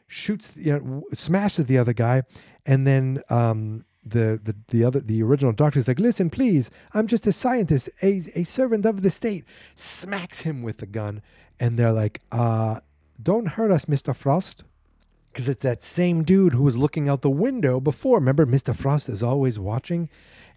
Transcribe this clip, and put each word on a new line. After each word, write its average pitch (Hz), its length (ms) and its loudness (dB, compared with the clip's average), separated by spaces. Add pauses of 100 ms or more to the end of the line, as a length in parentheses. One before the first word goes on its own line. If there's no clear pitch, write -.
shoots, - 500 -10
you 156 160 -2
know, 143 60 -2
w-, 131 240 -8 (100)
smashes 180 540 -2
the 131 100 4
other 120 160 2
guy. 120 300 2 (420)
And 135 220 2
then, 135 420 2
um, 110 560 0 (180)
the, 110 400 0
the, 107 120 -6 (140)
the 117 140 2
other, 123 160 2
the 110 220 0
original 127 320 2
doctor 147 240 2
is 127 100 2
like, 127 120 0
"Listen, 196 320 0
please, 196 400 0 (240)
I'm 220 100 2
just 226 220 -2
a 202 40 4
scientist, 202 580 0 (120)
a, 190 220 0 (100)
a 175 100 -2
servant 226 440 0
of 196 160 -2
the 190 80 4
state," 202 340 -6 (300)
smacks - 680 -10
him 143 220 -6
with 110 160 -8
the 110 80 -12
gun. 104 340 -8 (360)
And 117 220 0
they're 117 140 4
like, 107 280 -2 (120)
"Uh, 113 480 -2 (420)
don't 202 320 0
hurt 220 160 0
us, 160 160 0
Mister 143 260 -2
Frost." - 520 -2 (680)
'Cause 127 140 -4
it's 135 140 -4
that 120 180 -2
same 175 420 0
dude 185 300 6
who 127 100 2
was 127 140 4
looking 143 320 0
out 139 120 0
the 143 80 2
window 151 500 0
before. 156 380 0
Remember, 139 280 4
Mister 127 280 0
Frost 139 360 -2
is 104 120 -8
always 123 380 0
watching, 135 500 -4 (480)